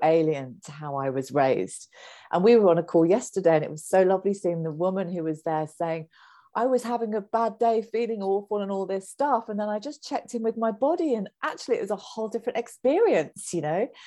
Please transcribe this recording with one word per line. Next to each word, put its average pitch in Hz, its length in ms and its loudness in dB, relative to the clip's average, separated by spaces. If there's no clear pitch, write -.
alien 156 640 2
to - 60 -16
how 147 240 -10
I 135 160 -2
was 131 200 -4
raised. 131 560 0
And 180 120 2
we 233 120 8
were 208 160 6
on 165 80 4
a 165 40 -2
call 165 220 4
yesterday, 185 520 2
and 151 80 2
it - 40 -8
was 156 160 -12
so 185 160 4
lovely 190 320 2
seeing 175 300 -4
the 160 80 -4
woman 180 420 -2
who 170 100 -4
was 156 200 -4
there 156 240 -2
saying, 165 400 -6
"I 226 100 0
was 254 160 2
having 233 320 -4
a 214 80 -2
bad 220 380 -2
day, 226 240 2
feeling 220 400 -4
awful 202 360 -2
and 196 120 -4
all 196 160 -4
this 190 220 -6
stuff. 262 400 -2
And 208 100 -6
then 208 100 -4
I 214 80 -4
just 277 260 -12
checked - 300 -8
in 233 80 -4
with 226 160 -2
my 226 140 0
body, 302 420 0
and 208 160 -4
actually 262 340 -4
it - 40 -4
was 196 100 -4
a - 40 -2
whole 220 320 -8
different 226 300 -6
experience," 247 960 0
you 170 80 -2
know? 165 260 -2